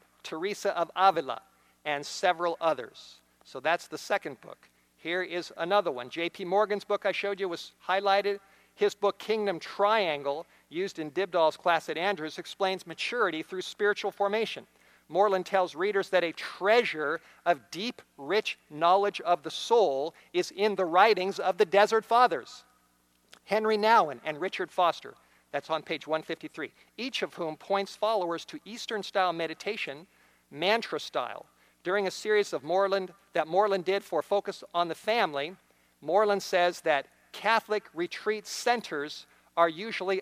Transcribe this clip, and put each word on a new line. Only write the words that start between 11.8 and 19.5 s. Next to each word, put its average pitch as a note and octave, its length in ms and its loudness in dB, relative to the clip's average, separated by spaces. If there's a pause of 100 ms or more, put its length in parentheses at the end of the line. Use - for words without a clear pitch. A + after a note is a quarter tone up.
at D#3 80 -4
Andrews, G3 400 -2
explains F#3+ 500 -4
maturity E3+ 560 -2
through F#3 180 -8
spiritual G3+ 500 -2
formation. G3+ 540 -2 (440)
Moreland F#3 360 2
tells F#3 300 0
readers F#3+ 340 -2
that F3+ 140 4
a E3 80 -2
treasure E3 880 0 (260)
of E3+ 140 4 (120)
deep, G#3+ 300 -8 (160)
rich F3 400 -2 (120)
knowledge F#3 520 2
of D#3+ 220 0
the D#3 80 -8